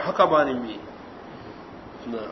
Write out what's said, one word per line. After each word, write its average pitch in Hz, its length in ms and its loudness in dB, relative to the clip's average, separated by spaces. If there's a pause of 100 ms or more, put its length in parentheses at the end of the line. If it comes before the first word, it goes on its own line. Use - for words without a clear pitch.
حق 185 160 -2
باندې 151 420 8
وي. 110 160 -6 (1300)
نه، 117 140 -4 (100)